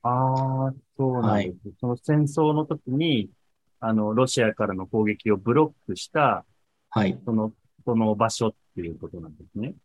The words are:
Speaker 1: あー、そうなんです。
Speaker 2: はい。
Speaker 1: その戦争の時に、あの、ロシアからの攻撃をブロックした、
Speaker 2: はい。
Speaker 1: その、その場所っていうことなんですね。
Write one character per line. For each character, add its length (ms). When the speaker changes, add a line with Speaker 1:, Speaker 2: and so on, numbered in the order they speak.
Speaker 1:
あ 680
ー、 20
そ 240
う 20
な 120
ん 40
で 140
す。 160
Speaker 2:
は 20
い。 80
Speaker 1:
そ 80
の 100
戦 260
争 300
の 140
時 240
に、 400
あ 140
の、 220
ロ 120
シ 160
ア 100
か 140
ら 80
の 140
攻 160
撃 260
を 60
ブ 180
ロ 120
ッ 200
ク 80
し 160
た、 340
Speaker 2:
は 160
い。 180
Speaker 1:
そ 80
の、 200
そ 100
の 220
場 120
所 200
っ 60
て 60
い 100
う 80
こ 100
と 120
な 80
ん 80
で 160
す 80
ね。 140